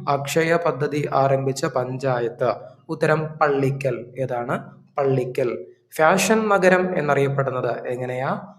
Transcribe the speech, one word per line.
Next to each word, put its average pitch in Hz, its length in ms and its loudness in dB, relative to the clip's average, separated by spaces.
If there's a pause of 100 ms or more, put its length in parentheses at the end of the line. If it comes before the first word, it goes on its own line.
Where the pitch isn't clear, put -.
അക്ഷയ 160 460 0
പദ്ധതി 147 580 -2
ആരംഭിച്ച 135 520 2
പഞ്ചായത്ത്. 127 880 -2 (360)
ഉത്തരം 156 520 -2
പള്ളിക്കൽ. 135 800 0
ഏതാണ്? 127 520 -4 (260)
പള്ളിക്കൽ. 127 680 0 (300)
ഫാഷൻ 190 540 4
നഗരം 185 480 4
എന്നറിയപ്പെടുന്നത് 139 880 0
എങ്ങനെയാ? 127 540 -4 (180)